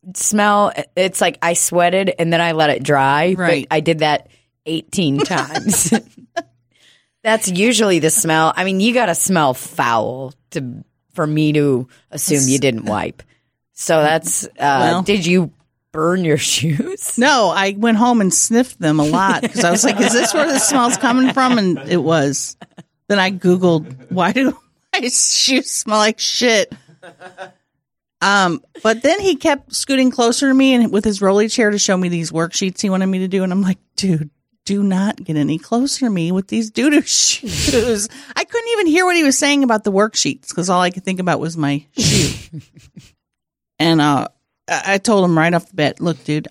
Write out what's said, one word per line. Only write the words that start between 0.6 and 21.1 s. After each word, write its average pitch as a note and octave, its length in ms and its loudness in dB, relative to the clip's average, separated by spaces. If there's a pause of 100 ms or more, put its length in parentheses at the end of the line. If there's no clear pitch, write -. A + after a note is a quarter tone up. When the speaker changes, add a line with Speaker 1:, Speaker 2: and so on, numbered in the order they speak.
Speaker 1:
It's F#3 240 -2
like F3+ 220 0
I E3+ 100 0
sweated F3 640 0
and E3+ 140 0
then E3 80 2
I E3+ 120 0
let D#3 180 2
it B2 120 -2
dry. D3 540 2
Speaker 2:
Right. E3+ 320 0
Speaker 1:
But D#3+ 60 -2
I D#3 60 2
did D#3 180 0
that D3+ 300 -2 (360)
eighteen D#3 540 -2
times. D3+ 800 -2
Speaker 2:
<laughs> - 60 -2 (1200)
Speaker 1:
That's A3 240 0
usually G3 520 2
the D3+ 100 2
smell. D#3+ 460 2
I F#3 80 -2
mean, F#3+ 160 -2
you A#3 140 2
gotta A3 200 2
smell D#3 400 0
foul B2+ 800 -4 (180)
to, B2+ 320 -10 (320)
for E3 120 -4
me D3+ 260 0
to C#3+ 340 0 (240)
assume C3+ 380 -2
you C3+ 100 2
didn't C3 280 -2
wipe. G#2 360 -6 (520)
So D#3+ 280 0
that's, D#3+ 420 0
uh, - 40 -14 (100)
Speaker 2:
Well. C#3 440 0
Speaker 1:
did F#3+ 240 0
you F3+ 260 2 (400)
burn F3 320 0
your D3 140 2
<laughs> - 0 -
shoes? E3 800 -4
Speaker 2:
No, A#3+ 360 2
I G3 240 -2
went A3+ 180 2
home A#3+ 240 4
and F#3 140 2
sniffed - 460 0
them D#3 200 2
a D3 40 2
lot F3 380 0
'cause A#3 220 -4
I F3 60 2
was A3 140 2
like, G#3+ 160 0
"Is A#3+ 120 2
this - 220 0
where D#4 180 0
the C4+ 60 0
smell's B3 380 0
coming B3+ 360 2